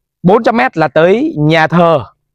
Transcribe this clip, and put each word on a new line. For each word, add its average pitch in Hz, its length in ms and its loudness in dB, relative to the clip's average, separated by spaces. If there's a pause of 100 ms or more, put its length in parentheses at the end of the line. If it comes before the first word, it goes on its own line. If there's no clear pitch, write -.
(240)
bốn 214 200 2
trăm 233 140 0
mét 247 200 -4
là 156 100 0
tới 196 500 0
nhà 156 300 0
thờ 165 380 0 (300)